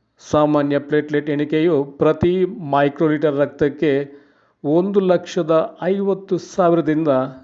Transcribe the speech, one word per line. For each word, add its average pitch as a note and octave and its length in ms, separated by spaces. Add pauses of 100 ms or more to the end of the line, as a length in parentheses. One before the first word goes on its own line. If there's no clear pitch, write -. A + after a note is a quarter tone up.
(200)
ಸಾಮಾನ್ಯ D3 600
ಪ್ಲೇಟ್ಲೆಟ್ D3 500
ಎಣಿಕೆಯು D3+ 540
ಪ್ರತಿ D#3+ 640
ಮೈಕ್ರೋಲೀಟರ್ D3+ 880
ರಕ್ತಕ್ಕೆ C#3+ 880 (420)
ಒಂದು F3 360
ಲಕ್ಷದ F3 840
ಐವತ್ತು F#3+ 540
ಸಾವಿರದಿಂದ E3 680 (360)